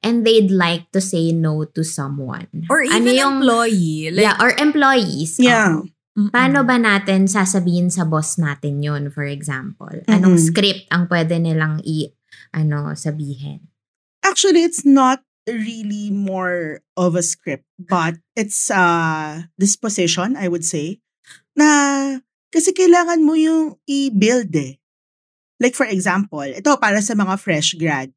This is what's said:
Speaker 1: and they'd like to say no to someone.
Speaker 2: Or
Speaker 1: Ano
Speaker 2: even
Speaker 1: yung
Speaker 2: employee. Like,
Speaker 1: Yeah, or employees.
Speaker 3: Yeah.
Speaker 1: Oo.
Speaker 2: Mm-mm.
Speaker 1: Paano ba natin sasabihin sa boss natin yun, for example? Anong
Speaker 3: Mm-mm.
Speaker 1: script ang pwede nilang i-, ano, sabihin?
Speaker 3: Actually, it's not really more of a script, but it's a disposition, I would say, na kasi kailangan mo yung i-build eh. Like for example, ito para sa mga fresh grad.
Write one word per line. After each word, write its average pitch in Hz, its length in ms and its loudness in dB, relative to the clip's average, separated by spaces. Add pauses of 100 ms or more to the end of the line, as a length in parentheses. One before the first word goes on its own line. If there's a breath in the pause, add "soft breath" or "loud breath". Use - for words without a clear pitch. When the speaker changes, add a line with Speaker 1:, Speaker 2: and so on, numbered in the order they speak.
Speaker 1:
and 233 240 -2
they'd 220 300 4
like 175 400 0
to 190 80 0
say 165 320 0
no 156 320 -2 (100)
to 156 80 -2
someone. 143 640 -8 (240)
Speaker 2:
Or 311 140 2
Speaker 1:
Ano 233 180 2
Speaker 2:
even 247 160 4
Speaker 1:
yung 277 220 0
Speaker 2:
employee. 185 720 0
Like, 196 100 2
Speaker 1:
Yeah, 214 160 2
or 247 160 2
employees. 269 800 0
Speaker 3:
Yeah. 220 460 4
Speaker 1:
Oo. - 80 -14 (260)
Speaker 2:
Mm-mm. 202 160 0
Speaker 1:
Paano 269 320 2
ba 247 160 2
natin 196 480 2
sasabihin 180 640 0
sa 175 160 -2
boss 156 320 -2
natin 143 400 -4
yun, 147 300 -4
for 147 160 -8
example? 139 680 -10 (140)
Anong 185 320 6
Speaker 3:
Mm-mm. 160 100 4
Speaker 1:
script 190 460 0
ang 175 160 0
pwede 170 320 0
nilang 160 400 -2
i-, 156 320 -6 (400 soft breath)
ano, 151 400 -2
sabihin? 143 720 -10 (560)
Speaker 3:
Actually, 381 400 2
it's 339 240 -2
not 269 400 4 (180)
really 214 720 -8
more 185 680 -4 (160)
of 180 220 0
a 175 40 -2
script, - 440 -8 (100)
but 175 380 -2 (240)
it's 214 320 -4
a 165 760 0 (140)
disposition, 196 800 -2
I 196 100 -4
would 170 160 -4
say, 165 380 -6 (540 loud breath)
na 302 120 4 (840)
kasi 330 200 2
kailangan 349 480 4
mo 302 160 4
yung 320 480 2
i-build 240 720 0
eh. 139 200 -4 (800)
Like 247 200 2
for 269 120 0
example, 185 560 -2
ito 196 320 -4
para 214 240 0
sa 208 120 -4
mga 196 280 0
fresh 165 360 -2
grad. 147 400 -4